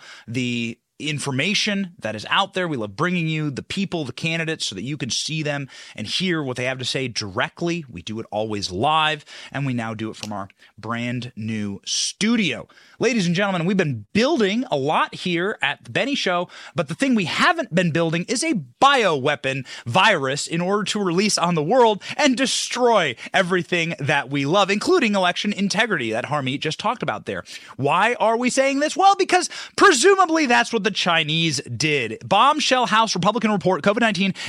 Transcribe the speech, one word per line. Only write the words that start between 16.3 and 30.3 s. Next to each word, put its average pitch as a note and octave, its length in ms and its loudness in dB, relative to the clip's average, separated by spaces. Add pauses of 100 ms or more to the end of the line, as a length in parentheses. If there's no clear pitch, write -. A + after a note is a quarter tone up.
but - 120 -2
the E3+ 80 -10
thing C4+ 180 2
we G3+ 120 2
haven't D#4+ 500 0
been F3+ 160 2
building E3 380 0
is A#3+ 120 -2
a D#4 200 -2 (200)
bioweapon D3 840 2 (180)
virus C#3+ 640 2
in E3+ 140 -2
order G3 240 0
to G#3 180 -2
release F#3+ 340 2
on E3+ 180 0
the D#3 60 0
world A3 400 4 (140)
and C#4 220 2
destroy A#3 800 2 (160)
everything F3 640 0
that C#3+ 300 0
we C#3 160 -2
love, F#3 260 4
including A#3 420 2
election F#3+ 380 0
integrity F#3 600 -2
that A#2 160 -2
Harmeet C3+ 340 -4
just D3+ 180 -6
talked A3 240 -4
about G#2+ 220 -6
there. F#2 180 -6 (320)
Why F3 420 2
are A3+ 200 2
we B3 120 0
saying C4+ 300 2
this? D4+ 160 -2
Well, G4 220 6
because F4+ 320 2 (260)
presumably E4 720 6